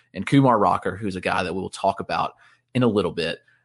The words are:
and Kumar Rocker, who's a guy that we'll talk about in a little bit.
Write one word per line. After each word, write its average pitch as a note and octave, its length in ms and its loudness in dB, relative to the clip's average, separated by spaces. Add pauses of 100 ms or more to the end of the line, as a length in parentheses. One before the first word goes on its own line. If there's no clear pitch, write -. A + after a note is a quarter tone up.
(140)
and G2 120 -8
Kumar C3+ 320 4
Rocker, F#2 400 0
who's G2+ 180 -6
a F#2 60 -6
guy F#2 220 -2
that F2 100 -4
we'll F#2 160 -6
talk - 300 -2
about E2+ 340 -4 (400)
in B2+ 100 2
a A#2+ 40 4
little G2 240 2
bit. E2 280 -4 (240)